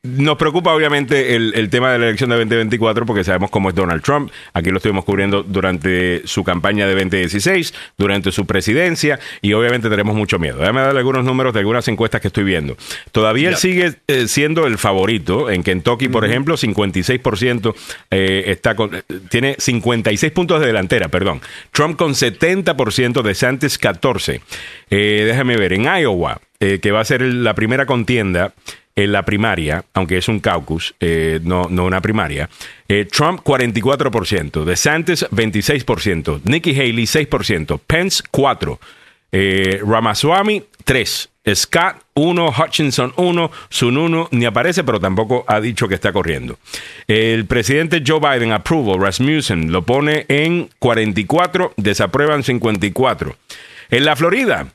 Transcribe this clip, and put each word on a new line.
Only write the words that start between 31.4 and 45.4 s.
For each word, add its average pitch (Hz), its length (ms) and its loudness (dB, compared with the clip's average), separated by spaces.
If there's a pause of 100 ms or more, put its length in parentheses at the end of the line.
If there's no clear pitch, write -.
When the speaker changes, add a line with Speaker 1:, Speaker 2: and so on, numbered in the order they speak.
Speaker 1:
no, 90 260 0
no 90 160 0
una 92 160 0
primaria, 87 480 -2 (380)
eh, 101 240 2
Trump 160 320 0
cuarenta 123 380 0
y - 20 -6
cuatro 135 300 0
por 107 120 0
ciento, 78 400 -2
DeSantis 147 680 0
veintiséis 110 500 0
por 113 180 -2
ciento, 80 440 -2
Nikki 151 340 0
Haley 117 260 0
seis 151 220 0
por 202 180 -2
ciento, 78 340 -2
Pence 175 520 -2
cuatro, 117 480 0 (540)
eh, 95 520 2
Ramaswamy 143 800 2 (220)
tres, - 440 -2 (280)
Scott 170 400 0 (180)
uno, 165 420 2
Hutchinson 139 600 0
uno, 175 340 0 (180)
Sununu 165 640 0
ni 120 140 2
aparece, 123 400 0
pero 113 160 0
tampoco 107 480 0